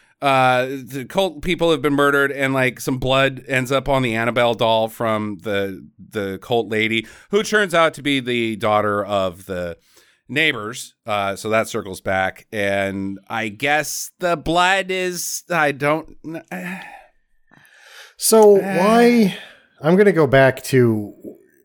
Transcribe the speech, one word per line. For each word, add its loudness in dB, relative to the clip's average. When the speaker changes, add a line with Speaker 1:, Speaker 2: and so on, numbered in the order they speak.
Speaker 1:
Uh, 2
the -10
cult -4
people 0
have 0
been 0
murdered, 2
and, -2
like, 0
some -4
blood 0
ends -2
up -2
on 2
the -2
Annabelle 0
doll 2
from -4
the, -4
the -8
cult -2
lady, -2
who 2
turns 0
out 2
to -18
be 0
the -2
daughter 0
of -2
the -6
neighbors. -4
Uh, -2
so -8
that 0
circles -8
back, -4
and -4
I -6
guess -4
the -2
blood 0
is, -6
I 0
don't -4
kn- -14
<sighs> -12
Speaker 2:
So 6
Speaker 1:
Uh. 0
Speaker 2:
why, 4
I'm 2
gonna 6
go 4
back 4
to 2